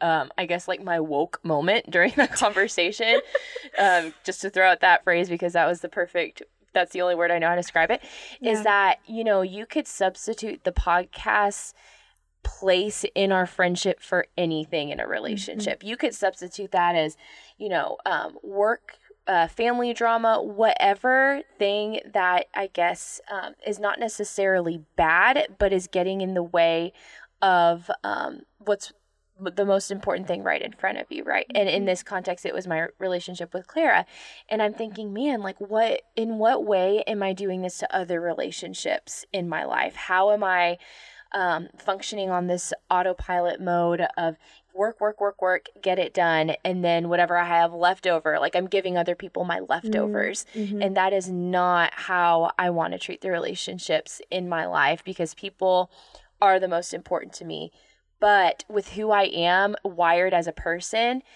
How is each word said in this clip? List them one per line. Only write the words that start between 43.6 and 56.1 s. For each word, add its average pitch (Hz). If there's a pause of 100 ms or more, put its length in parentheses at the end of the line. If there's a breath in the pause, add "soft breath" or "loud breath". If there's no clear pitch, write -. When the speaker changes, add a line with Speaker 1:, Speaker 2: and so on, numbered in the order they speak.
Speaker 1:
mode 175 (100)
of 165 (360 soft breath)
work, 214
work, 214
work, 202
work, 185 (160)
get 185
it 175
done, 160 (100)
and 180
then 170
whatever 175
I 175
have 170
left 175
over, 160
like, -
I'm 185
giving 185
other 175
people 185
my 180
leftovers." 208
Speaker 2:
Mm, 220
mm-hmm. 202
Speaker 1:
And 196
that 190
is 190
not 180
how 170
I 180
wanna 170
treat -
the 190
relationships -
in 180
my 165
life 160
because 175
people 185 (500 soft breath)